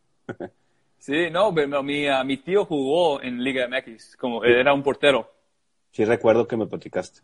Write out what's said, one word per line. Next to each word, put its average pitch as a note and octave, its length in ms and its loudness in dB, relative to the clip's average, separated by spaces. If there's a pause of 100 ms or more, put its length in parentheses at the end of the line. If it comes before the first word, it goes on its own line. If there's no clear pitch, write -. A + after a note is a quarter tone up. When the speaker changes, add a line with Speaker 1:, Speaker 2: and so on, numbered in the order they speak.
(280)
Speaker 1:
<laughs> - 240 -12 (460)
Speaker 2:
Sí, E3 320 -2
no, F#3 240 0
pero C#3+ 300 0
mi, C#3+ 240 -4
ah, C3+ 160 0
mi C3+ 140 -4
tío F#3+ 280 -2
jugó D3 560 0
en B2 220 -8
Liga B2+ 220 -2
M B2 120 -6
X, A#2 420 -12
como A#2 240 -4
Speaker 1:
Sí. A#2+ 60 6
Speaker 2:
era C3 240 6
un C#3 80 0
portero. C3+ 500 0 (600)
Speaker 1:
Sí, A2+ 120 -2
recuerdo A2+ 440 4
que A#2+ 100 -4
me G#2+ 80 -2
platicaste. - 580 -10